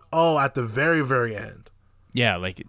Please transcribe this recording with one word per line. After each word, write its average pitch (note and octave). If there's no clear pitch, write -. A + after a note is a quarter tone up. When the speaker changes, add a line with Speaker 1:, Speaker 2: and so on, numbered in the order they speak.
Speaker 1:
Oh, E3
at C#3
the B2+
very, C#3+
very B2
end. -
Speaker 2:
Yeah, A2
like, F#2